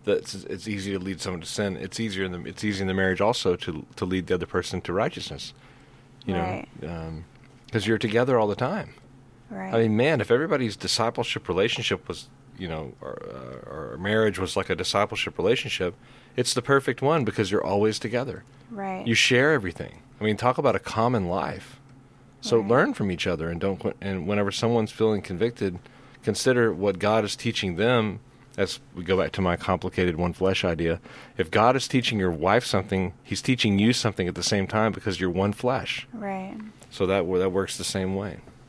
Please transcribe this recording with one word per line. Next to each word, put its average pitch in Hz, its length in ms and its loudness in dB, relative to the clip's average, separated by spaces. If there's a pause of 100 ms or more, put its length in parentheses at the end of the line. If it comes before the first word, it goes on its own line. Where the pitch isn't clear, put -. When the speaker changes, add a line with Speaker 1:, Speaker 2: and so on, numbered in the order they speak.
Speaker 1:
that 101 140 2
it's, - 160 -8
it's 98 340 -8
easy 98 240 -4
to 95 80 -2
lead 92 200 -6
someone 90 200 -6
to 80 60 -14
sin. 101 300 -2
It's - 220 -8
easier 98 260 -2
in 92 80 -4
the, 87 120 -8
it's - 180 -10
easy 104 180 -2
in 95 80 0
the 92 60 0
marriage 95 260 2
also 98 360 4
to, 78 280 -8 (120)
to - 80 -4
lead 90 240 -2
the 92 60 4
other 85 120 -2
person - 360 -2
to 87 100 -6
righteousness. - 600 -4 (760)
You 92 80 -2
know, 87 60 0
Speaker 2:
Right. - 280 -4 (200)
Speaker 1:
um, 80 360 -10 (480)
'cause 104 140 0
you're 110 120 2
together 120 400 2
all 107 80 4
the 104 80 0
time. 165 360 -4 (600)
Speaker 2:
Right. 190 240 -8
Speaker 1:
I 117 60 4
mean, 107 160 4
man, 135 240 4
if 104 100 -2
everybody's 131 460 2
discipleship - 720 -2
relationship 101 580 0
was, - 220 -12 (280)
you 92 120 -8
know, 78 320 -8
or, - 280 -10
uh, 62 420 -14
or 67 280 -10
marriage 104 400 4
was 92 180 -2
like 98 140 -2
a 85 60 2
discipleship 101 640 0
relationship, 101 560 0 (420)
it's - 180 0
the 123 80 0
perfect 135 400 2
one 147 220 2
because 104 260 0
you're 101 140 2
always 101 340 2
together. 117 460 -4 (260)
Speaker 2:
Right. 190 360 -8
Speaker 1:
You 117 80 4
share 131 380 6
everything. - 460 -4 (220)
I 104 40 -2
mean, 107 120 2
talk 123 220 2
about 123 180 2
a - 20 0
common 113 500 0
life. 87 520 -6 (600)
So 117 180 2
Speaker 2:
Right. 101 100 2
Speaker 1:
learn 151 260 4
from 101 160 0
each 90 160 -2
other, 82 220 -2
and 85 120 -4
don't 98 180 -2
qu-, - 220 -4
and 95 260 -4
whenever 101 260 2
someone's 117 400 0
feeling 110 280 2
convicted, 95 580 -2 (440)
consider 113 500 4
what 92 260 0
God 104 260 4
is 101 120 -4
teaching 101 400 -2
them. 107 440 2 (360)
As - 240 -2 (140)
we 90 80 -10
go 92 140 2
back 92 160 0
to - 80 -4
my 87 160 2
complicated 90 600 0
one 87 180 0
flesh 95 300 2
idea, 82 360 0 (380)
if 92 120 -2
God 113 240 6
is 127 140 -2
teaching 117 300 0
your 92 120 2
wife 92 360 2
something, 95 560 0
he's - 200 -6
teaching 117 360 2
you 113 160 6
something 95 340 0
at 90 60 -4
the 87 80 -6
same 98 240 2
time 107 260 2
because 90 260 -4
you're 92 120 0
one 95 240 2
flesh. - 580 -4
Speaker 2:
Right. 196 420 -8 (360)
Speaker 1:
So - 160 -2
that, 95 200 2 (120)
that 95 120 2
works 95 280 -2
the 90 60 -6
same 95 300 -2
way. 98 260 -6 (280)